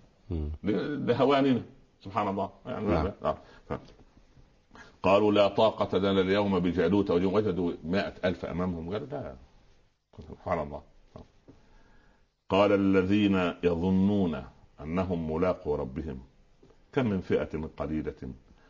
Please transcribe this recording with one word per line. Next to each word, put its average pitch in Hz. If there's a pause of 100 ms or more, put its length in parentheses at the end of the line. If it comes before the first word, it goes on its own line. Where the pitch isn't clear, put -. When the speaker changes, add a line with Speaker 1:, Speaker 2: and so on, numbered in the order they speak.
(300)
Speaker 1:
مم. 78 (140)
Speaker 2:
ل-، 110
لهواننا. 135 (420)
سبحان 101
الله. 95 (160)
يعني 104
Speaker 1:
نعم. 85 (120)
Speaker 2:
آه. 71 (300)
ف-، 73 (1300)
قالوا: 104
"لا 101
طاقة 101
لنا 98
اليوم 98
بجالوت 90
وجنوده". 90
وجدوا 92 (120)
مائة 85 (100)
ألف 92
أمامهم. 87
قالوا: 139
"لا". 123 (920)
سبحان 85
الله. 73 (1700)
قال: 101
"الذين 98
يظنون 90 (360)
أنهم 85
ملاقو 85
ربهم 71 (720)
كم -
من 95
فئة -
قليلة 73 (380)